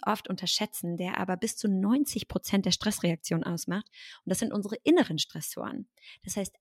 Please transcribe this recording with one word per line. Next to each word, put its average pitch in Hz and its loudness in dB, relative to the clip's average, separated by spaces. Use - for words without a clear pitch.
oft 214 -2
unterschätzen, 180 -2
der 180 -2
aber 185 -2
bis 220 -2
zu - -2
neunzig 208 2
Prozent - 0
der 185 2
Stressreaktion 170 0
ausmacht. 175 -2
Und - -2
das 185 2
sind 226 0
unsere 208 -2
inneren 285 6
Stressoren. - -6
Das 190 -6
heißt, 196 -4